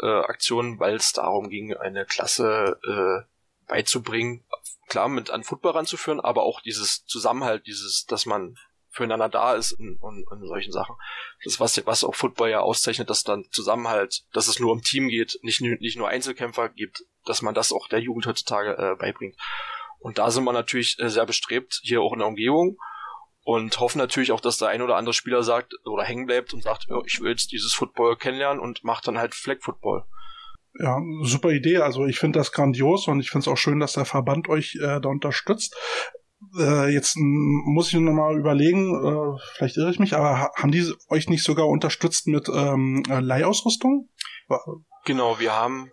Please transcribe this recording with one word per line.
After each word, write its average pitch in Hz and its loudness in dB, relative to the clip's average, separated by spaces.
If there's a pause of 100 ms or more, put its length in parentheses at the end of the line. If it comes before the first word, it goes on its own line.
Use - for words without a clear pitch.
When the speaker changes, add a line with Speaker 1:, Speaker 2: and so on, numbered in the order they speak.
Speaker 1:
äh, - 0
Aktion, 117 0
weil 101 2
es - 0
darum 101 0
ging, 104 -8
eine 95 -6
Klasse, 110 0
äh, 95 0 (400)
beizubringen, 117 -2 (440)
klar 107 0
mit 127 -4
an - -6
Football - -2
ranzuführen, 160 -2
aber 120 2
auch - 0
dieses 104 -4
Zusammenhalt, 117 -2
dieses, 101 -6
dass - -2
man 101 -4 (360)
füreinander 113 0
da 117 2
ist 110 0
und, 101 -4
und, 107 -4
und 101 -10
solchen 98 -6
Sachen. - -6 (480)
Das, - -4
was, 113 0
was 113 0
auch - -2
Football 117 0
ja 107 2
auszeichnet, 113 0
dass 107 0
dann 104 -2
Zusammenhalt, 110 0 (100)
dass 110 2
es - 0
nur 117 4
um 113 0
Team 135 0
geht, 113 -2
nicht, 113 -2
nicht 117 -2
nur 113 -2
Einzelkämpfer 123 -4
gibt, - -10 (200)
dass 110 -2
man 107 -2
das 113 0
auch - -4
der 110 0
Jugend 117 -4
heutzutage, 107 -2
äh, 95 0
beibringt. - -6 (640)
Und 113 -10
da 113 2
sind 127 2
wir 123 0
natürlich, 120 -2
äh, 120 -2
sehr 110 2
bestrebt, - -2
hier 117 2
auch 113 2
in 117 -4
der 104 0
Umgebung, 139 2 (640)
und 110 0
hoffen 120 0
natürlich 127 2
auch, 113 0
dass - 2
der 107 2
ein 113 0
oder 120 2
andere 113 0
Spieler 120 2
sagt 117 0 (120)
oder 107 -2
hängen 123 -6
bleibt 123 0
und 113 0
sagt, 110 -2
„Ja, 120 -2
ich - -4
will 107 0
jetzt - -2
dieses 117 -2
Football 117 2
kennenlernen“, 139 -2
und 120 -8
macht 117 -2
dann 113 -2
halt 117 -2
Flag 135 -4
Football. - -2 (720)
Speaker 2:
Ja, 131 0 (240)
super 139 2
Idee. 156 4
Also 139 2
ich 135 0
find 151 2
das 151 2
grandios 143 4
und 143 4
ich 131 -2
find's 147 0
auch 139 2
schön, 147 2
dass 147 0
der 139 0
Verband 139 0
euch, 156 0
äh, 143 -2
da 135 -2
unterstützt. 147 -2 (800)
Äh, 143 4
jetzt, 143 0
m, 147 4
muss 156 2
ich 170 4
noch 160 6
mal 156 4
überlegen, 156 4
äh, 147 0 (160)
vielleicht 131 -2
irre 165 2
ich 175 2
mich, 196 4
aber 147 4
ha-, - 0
haben 143 4
die 170 2 (160)
euch 160 2
nicht 165 2
sogar 156 4
unterstützt 156 0
mit, 147 2
ähm, 135 2
äh, 131 2
Leihausrüstung? 214 2 (380)
Wa- 131 0 (440)
Speaker 1:
Genau, 123 2
wir 110 2
haben 131 -2